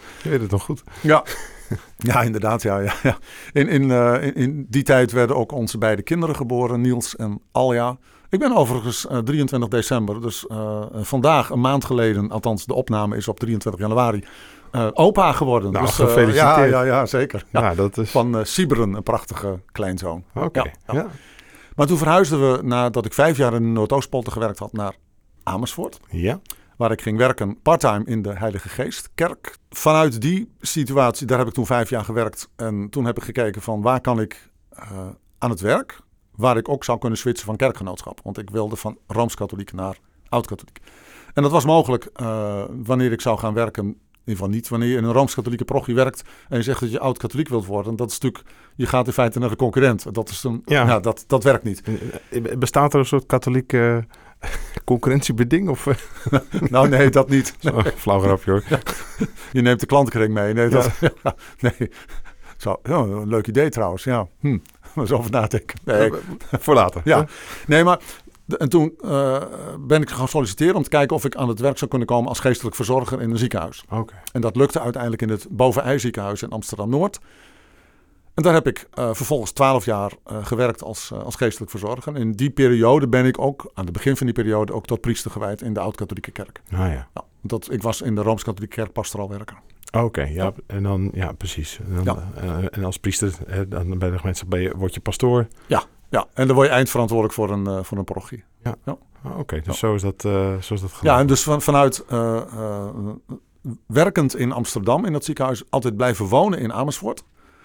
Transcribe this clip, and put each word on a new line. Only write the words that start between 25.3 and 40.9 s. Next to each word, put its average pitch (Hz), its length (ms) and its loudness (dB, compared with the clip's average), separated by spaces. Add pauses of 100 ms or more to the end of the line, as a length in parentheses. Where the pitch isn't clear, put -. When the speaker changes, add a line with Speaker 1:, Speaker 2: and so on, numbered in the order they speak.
Speaker 2:
Amersfoort. 120 560 -6 (100)
Speaker 1:
Ja. 95 300 -2 (380)
Speaker 2:
Waar 113 140 0
ik 110 100 -2
ging 107 160 -2
werken, 113 440 0
parttime 135 440 4
in 113 160 -4
de 101 120 -6
Heilige 98 360 -6
Geest - 460 -8
Kerk. - 420 -4 (120)
Vanuit 156 520 2
die 190 380 0
situatie, 135 680 0
daar 127 100 2
heb 123 100 2
ik 110 60 -8
toen 120 120 -2
vijf 120 240 0
jaar 110 140 -4
gewerkt. 110 520 -4
En 104 340 -6
toen 127 160 -4
heb 117 120 -2
ik - 60 -8
gekeken 110 380 -4
van, 107 200 -6
waar 123 200 2
kan 120 180 0
ik, - 300 -8 (200)
eh, 95 380 -14 (300)
aan 123 120 -2
het 98 100 -4
werk, 139 400 -2 (360)
waar 117 220 2
ik 110 120 -4
ook 139 140 -4
zou 117 160 -2
kunnen 110 180 -2
switchen - 280 -4
van 107 100 -6
kerkgenootschap. - 680 -4
Want - 140 -10
ik 101 120 -12
wilde 107 260 -4
van - 220 -8 (100)
Rooms-Katholiek 104 680 -4
naar 95 240 -8 (320)
Oud-Katholiek. - 500 -4 (540)